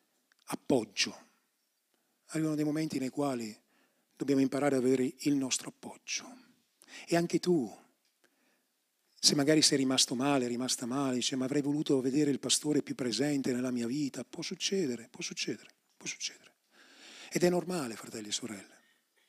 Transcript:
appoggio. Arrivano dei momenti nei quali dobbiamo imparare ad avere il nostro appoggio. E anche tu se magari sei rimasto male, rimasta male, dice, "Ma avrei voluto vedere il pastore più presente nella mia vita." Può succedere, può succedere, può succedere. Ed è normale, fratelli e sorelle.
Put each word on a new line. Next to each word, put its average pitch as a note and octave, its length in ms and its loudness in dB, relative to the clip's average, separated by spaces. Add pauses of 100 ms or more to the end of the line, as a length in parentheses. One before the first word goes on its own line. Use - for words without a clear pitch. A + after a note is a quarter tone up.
(480)
appoggio. - 720 0 (1120)
Arrivano D#3 240 0
dei D3+ 100 0
momenti D3+ 340 -2
nei C3 80 -2
quali B2 500 -4 (560)
dobbiamo C3+ 280 2
imparare C3+ 340 2
ad B2+ 80 2
avere B2+ 260 4 (100)
il C#3+ 160 2
nostro C3+ 340 -2
appoggio. - 600 -10 (800)
E F3 80 2
anche E3+ 240 2
tu D3+ 340 2 (1500)
se - 120 4
magari D3 260 4
sei - 160 6
rimasto C3 380 2
male, C3+ 320 2
rimasta B2 400 -4
male, C3+ 260 0
dice, B2 220 -2
"Ma C3 100 -2
avrei C#3+ 160 0
voluto D3 400 2
vedere C#3 300 2
il B2+ 80 0
pastore C#3+ 420 0
più C#3 140 -6
presente C3 580 0
nella B2+ 160 -2
mia A#2+ 160 -2
vita." C3 380 -4
Può - 180 -14
succedere, D3 720 -4
può - 100 -14
succedere, - 480 -8 (260)
può - 120 -14
succedere. - 480 -10 (720)
Ed E3 140 0
è F3+ 60 6
normale, E3 460 -2
fratelli G#2+ 340 -12
e - 20 -4
sorelle. G#2 480 -8 (500)